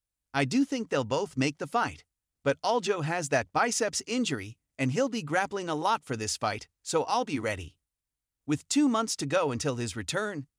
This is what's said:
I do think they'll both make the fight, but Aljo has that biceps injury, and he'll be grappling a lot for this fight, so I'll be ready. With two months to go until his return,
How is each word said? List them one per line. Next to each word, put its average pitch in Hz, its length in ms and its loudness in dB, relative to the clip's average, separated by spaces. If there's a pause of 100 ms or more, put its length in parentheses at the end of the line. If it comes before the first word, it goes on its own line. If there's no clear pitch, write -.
(340)
I 143 100 2
do 226 200 4
think 240 240 -4
they'll 139 160 2
both 139 320 -2
make 135 220 2
the 165 80 -6
fight, 147 380 -2 (400)
but 139 180 2
Aljo 196 420 2
has 165 260 -2
that 127 220 2
biceps 214 540 0
injury, 139 500 -2 (220)
and 131 140 2
he'll 254 160 2
be 220 140 -4
grappling 185 460 -2
a 160 60 0
lot 170 300 0
for 127 120 -4
this 107 200 -4
fight, 107 320 -2 (140)
so 160 220 0
I'll 233 200 0
be - 140 -2
ready. 101 380 -4 (720)
With 147 220 -2
two 294 200 4
months 226 280 0
to 151 100 -4
go 151 260 2
until 123 240 -2
his 117 180 -4
return, 160 520 -4 (120)